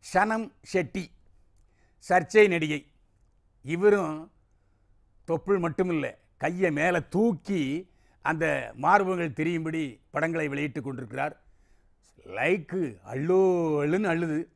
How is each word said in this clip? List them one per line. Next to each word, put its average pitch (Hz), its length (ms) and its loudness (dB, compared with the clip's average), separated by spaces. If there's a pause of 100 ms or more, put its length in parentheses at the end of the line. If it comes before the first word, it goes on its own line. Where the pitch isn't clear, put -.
(140)
சனம் 214 380 0 (220)
ஷெட்டி 180 340 -4 (1000)
சர்ச்சை 190 380 6
நடிகை, 156 440 -2 (720)
இவரும் 170 680 2 (960)
தொப்புள் 185 320 0
மட்டுமில்ல, 165 540 -2 (240)
கையை 175 340 0
மேலே 160 380 2
தூக்கி 180 800 0 (320)
அந்த 147 540 -2
மார்பகங்கள் 175 580 2
தெரியும்படி 160 760 -4
படங்களை 165 380 -2
வெளியிட்டு 143 340 -6
கொண்டிருக்கிறார். 131 600 -8 (840)
லைக்கு 143 680 -4 (160)
அள்ளோ 170 300 2 (400)
அள்ளுன்னு 185 240 0
அள்ளுது. 165 480 -2